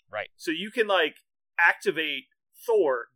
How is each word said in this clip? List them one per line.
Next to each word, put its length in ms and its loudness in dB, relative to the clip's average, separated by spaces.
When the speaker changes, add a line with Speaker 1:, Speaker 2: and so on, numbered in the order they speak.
Speaker 1:
Right. 280 -10
Speaker 2:
So 160 -8
you 180 -6
can, 160 0
like, 300 0
activate 720 0
Thor, 520 0